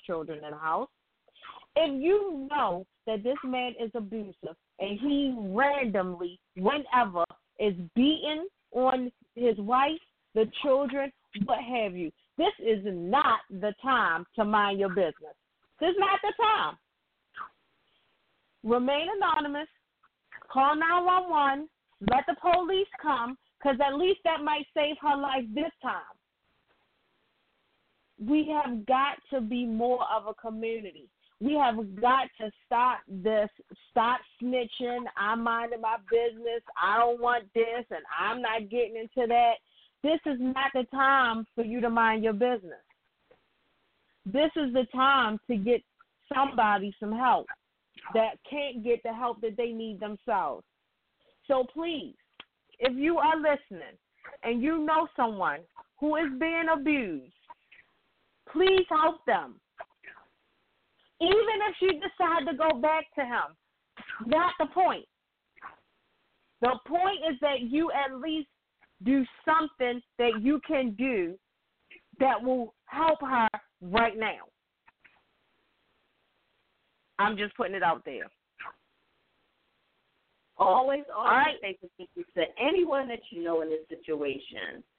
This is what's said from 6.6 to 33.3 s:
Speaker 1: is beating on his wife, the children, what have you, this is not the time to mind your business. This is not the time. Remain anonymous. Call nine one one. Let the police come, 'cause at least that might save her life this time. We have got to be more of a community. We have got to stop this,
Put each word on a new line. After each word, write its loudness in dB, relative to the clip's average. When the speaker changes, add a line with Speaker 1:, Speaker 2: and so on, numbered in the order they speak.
Speaker 1:
is 0
beating 2
on 0
his 2
wife, 2
the 4
children, 2
what 0
have -4
you, -6
this 2
is 0
not 0
the -4
time 0
to 0
mind 2
your 2
business. -2
This 2
is 0
not 2
the -2
time. 2
Remain 2
anonymous. -2
Call 4
nine 2
one 2
one. 2
Let 2
the 0
police 2
come, -2
'cause 0
at 2
least 2
that 0
might -2
save 0
her 2
life -2
this -2
time. -8
We 2
have -2
got 2
to -2
be -2
more 0
of -2
a -8
community. -10
We 0
have 0
got 2
to -8
stop 0
this, 0